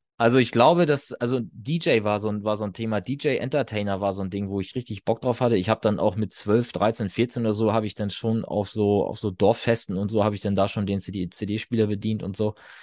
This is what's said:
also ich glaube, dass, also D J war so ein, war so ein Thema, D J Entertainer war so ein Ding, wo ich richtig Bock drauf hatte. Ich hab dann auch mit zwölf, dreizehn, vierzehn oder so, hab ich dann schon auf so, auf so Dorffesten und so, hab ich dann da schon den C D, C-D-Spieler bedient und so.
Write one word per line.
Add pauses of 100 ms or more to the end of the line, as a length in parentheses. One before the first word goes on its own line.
(160)
also
ich
glaube,
dass,
also
D
J
war
so
ein,
war
so
ein
Thema,
D
J
Entertainer
war
so
ein
Ding,
wo
ich
richtig
Bock
drauf
hatte.
Ich
hab
dann
auch
mit
zwölf,
dreizehn,
vierzehn
oder
so,
hab
ich
dann
schon
auf
so,
auf
so
Dorffesten
und
so,
hab
ich
dann
da
schon
den
C
D,
C-D-Spieler
bedient
und
so. (280)